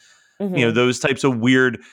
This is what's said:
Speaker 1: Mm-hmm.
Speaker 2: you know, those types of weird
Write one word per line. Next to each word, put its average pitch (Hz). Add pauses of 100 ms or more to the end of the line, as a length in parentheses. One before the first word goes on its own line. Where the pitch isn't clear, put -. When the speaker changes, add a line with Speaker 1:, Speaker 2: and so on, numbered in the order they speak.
(420)
Speaker 1:
Mm-hmm. 190
Speaker 2:
you 131
know, 117
those 123
types 139
of 131
weird 127 (140)